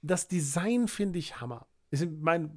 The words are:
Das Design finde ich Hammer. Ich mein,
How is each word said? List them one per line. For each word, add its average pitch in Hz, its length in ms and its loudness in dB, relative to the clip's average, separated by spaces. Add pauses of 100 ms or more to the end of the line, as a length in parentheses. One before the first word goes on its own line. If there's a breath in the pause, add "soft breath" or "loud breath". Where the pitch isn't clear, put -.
Das 175 280 0
Design 180 580 2
finde 196 320 0
ich - 220 -8
Hammer. - 260 -10 (220)
Ich 147 200 2
mein, 156 480 2